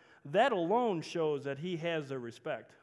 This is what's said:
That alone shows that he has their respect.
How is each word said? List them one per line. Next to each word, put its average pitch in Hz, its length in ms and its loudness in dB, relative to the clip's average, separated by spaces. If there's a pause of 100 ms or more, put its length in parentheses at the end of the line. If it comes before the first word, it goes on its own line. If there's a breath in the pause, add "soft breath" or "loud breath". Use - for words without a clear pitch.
(260 loud breath)
That 202 260 4
alone 196 480 2
shows 151 440 -2
that 139 140 -4
he 175 180 -4
has 160 320 -2
their 135 100 -4
respect. 117 540 -8 (100)